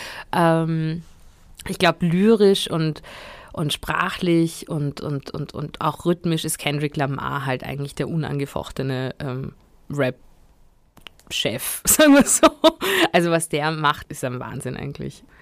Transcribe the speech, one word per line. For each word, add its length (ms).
Ähm, 680
ich 100
glaub, 220
lyrisch 680
und, 320
und 180
sprachlich 960
und, 320
und, 320
und, 220
und 260
auch 260
rhythmisch 380
ist 140
Kendrick 400
Lamar 480
halt 180
eigentlich 320
der 140
unangefochtene, 1080
ähm, 340
Rap-Chef, 1900
<laughs> 20
sagen 280
wir 100
so. 240
Also 200
was 180
der 220
macht, 380
ist 140
ein 160
Wahnsinn 380
eigentlich. 460